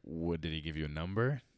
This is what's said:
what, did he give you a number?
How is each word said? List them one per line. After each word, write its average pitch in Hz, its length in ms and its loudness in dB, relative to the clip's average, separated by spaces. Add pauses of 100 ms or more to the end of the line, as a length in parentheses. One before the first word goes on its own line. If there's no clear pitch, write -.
what, 82 380 0
did 80 120 -2
he 78 80 -2
give 76 160 -4
you 78 100 0
a - 20 -4
number? 98 540 0 (160)